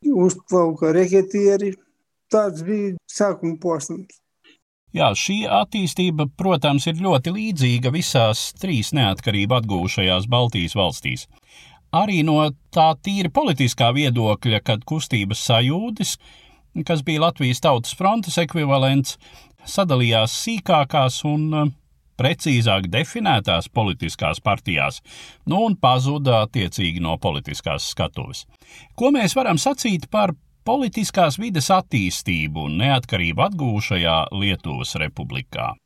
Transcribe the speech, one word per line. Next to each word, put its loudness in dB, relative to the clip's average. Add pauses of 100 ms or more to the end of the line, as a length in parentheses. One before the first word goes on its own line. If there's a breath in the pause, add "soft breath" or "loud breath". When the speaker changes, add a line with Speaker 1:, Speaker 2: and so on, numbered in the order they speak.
Speaker 1:
Uzplauka 2
reketieri. 2 (580)
Tāds 0
bija -2
sākuma -2
posms. -6 (760 soft breath)
Speaker 2:
Jā, 4
šī -4
attīstība, 0
protams, 0
ir -4
ļoti 0
līdzīga 0
visās 0
trīs -2
neatkarību 0
atguvušajās 0
Baltijas 0
valstīs. -2 (600 soft breath)
Arī 0
no 2 (260)
tā 4
tīri -4
politiskā 2
viedokļa, 0
kad -2
kustības -4
sajūdis, 0 (580 soft breath)
kas -2
bija 0
Latvijas 0
Tautas 2
frontes 0
ekvivalents, 2 (400 soft breath)
sadalījās 2
sīkākās 0
un, 0
eh, 0 (480)
precīzāk 2
definētās 0
politiskās -2
partijās, -2 (400 loud breath)
nu, 0
un 0
pazuda 2
attiecīgi -2
no -2
politiskās -6
skatuves. -6 (460 loud breath)
Ko 2
mēs 2
varam 2
sacīt 0
par 2 (320)
politiskās 0
vides -2
attīstību -2
un -2
neatkarību 0
atgūšajā 0 (120)
Lietuvas -4
republikā? -6 (140)